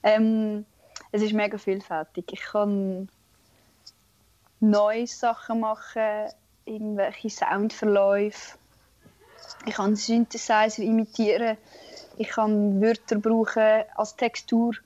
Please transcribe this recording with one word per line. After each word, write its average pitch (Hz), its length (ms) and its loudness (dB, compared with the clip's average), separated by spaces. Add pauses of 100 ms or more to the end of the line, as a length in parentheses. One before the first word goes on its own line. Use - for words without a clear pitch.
Ähm, 214 600 2 (460)
es 214 120 0
ist 214 100 -2
mega 208 240 -2
vielfältig. 180 720 -6
Ich - 100 -14
kann 196 680 -2 (1500)
neue 214 480 2
Sachen 233 520 -4
machen, 214 720 -4 (340)
irgendwelche 214 680 -4
Soundverläufe. 202 1300 0 (1080)
Ich 220 100 -6
kann 208 200 0
Synthesizer 220 880 0
imitieren. 220 720 0 (600)
Ich 220 120 -6
kann 208 520 2
Wörter 226 360 0
brauchen 220 680 2 (120)
als 214 200 -4
Textur. 233 580 0 (120)